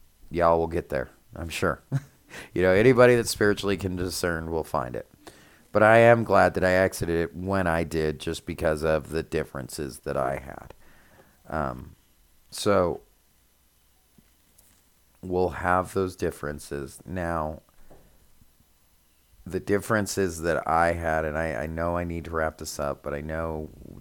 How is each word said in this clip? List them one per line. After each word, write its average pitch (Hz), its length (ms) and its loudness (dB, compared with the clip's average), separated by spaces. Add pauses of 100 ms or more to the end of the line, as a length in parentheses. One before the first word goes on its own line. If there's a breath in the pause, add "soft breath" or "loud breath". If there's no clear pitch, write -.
(300)
y'all 85 280 4
will 82 100 0
get 82 220 -4
there, 65 200 -4 (260)
I'm 82 140 -10
sure. 80 320 -2 (100)
<laughs> 135 80 0 (540 loud breath)
You 87 80 0
know, 92 100 6
anybody 123 460 8
that 117 100 0
spiritually 101 480 0
can 92 220 -4
discern 85 540 -4
will 80 120 -2
find 62 320 -6
it. - 100 -8 (680 loud breath)
But 104 100 6
I 110 140 8
am 117 260 8
glad 95 300 4
that 90 100 -2
I 92 80 4
exited 90 460 2
it 85 180 -2
when 92 320 -2
I 82 160 0
did, 78 380 -2
just - 240 -8
because 78 400 -2
of 78 240 0
the 78 120 -4
differences 71 840 -8
that 69 100 -4
I 67 220 -2
had. - 360 -16 (760 soft breath)
Um, 71 480 -6 (540)
so 92 500 0 (2250)
we'll 90 280 0
have 90 440 0
those 92 220 -2
differences. 73 880 -8
Now, 82 580 -6 (1800 soft breath)
the 90 140 -6
differences 98 840 -2
that 82 220 0
I 85 280 4
had, 80 320 -2
and 76 120 -4
I, 76 260 -4
I 78 40 -6
know 82 300 -2
I 87 80 -4
need 85 200 -6
to 82 60 -12
wrap 78 280 -2
this 78 200 -10
up, 71 240 -6
but 71 100 -6
I 71 60 -6
know 78 500 -6 (320)